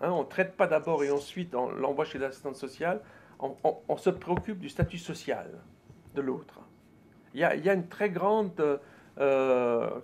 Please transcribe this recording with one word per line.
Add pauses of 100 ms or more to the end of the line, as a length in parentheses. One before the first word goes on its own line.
Hein,
on
ne
traite
pas
d'abord
et
ensuite
on
l'envoie
chez
l'assistante
sociale. (380)
On,
on, (100)
on
se
préoccupe
du
statut
social (680)
de
l'autre. (760)
Il
y
a,
il
y
a
une
très
grande, (400)
euh, (140)